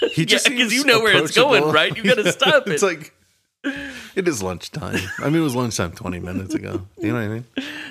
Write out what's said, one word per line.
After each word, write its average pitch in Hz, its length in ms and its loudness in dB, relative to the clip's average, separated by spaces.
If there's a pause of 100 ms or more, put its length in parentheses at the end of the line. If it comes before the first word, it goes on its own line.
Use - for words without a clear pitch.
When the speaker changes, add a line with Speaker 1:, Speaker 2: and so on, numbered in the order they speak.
(140)
Speaker 1:
He 165 120 0
just 196 240 2
Speaker 2:
Yeah, 247 80 -4
'cause 247 140 2
Speaker 1:
seems - 20 -2
Speaker 2:
you 269 120 0
know 240 160 6
where 208 140 4
it's 165 220 2
Speaker 1:
approachable. 247 220 6 (120)
Speaker 2:
going, - 40 2
right? 170 200 4
You 220 80 -10
gotta 214 280 2
Speaker 1:
<laughs> - 20 2
Speaker 2:
stop 277 340 2
it. 180 60 -2
Speaker 1:
It's 147 80 0
like, 165 320 -2 (1040)
it 185 120 -2
is 127 140 -2
lunchtime. 92 560 -6 (220)
I 117 60 -4
mean, 147 100 2
it 165 80 2
was 127 120 0
lunchtime 110 360 -2
twenty 90 280 -8
minutes 95 360 -6
ago. 98 320 -8 (100)
You 349 120 -4
know 117 40 0
what 120 80 -2
I 104 60 -4
mean? 113 180 -8 (460)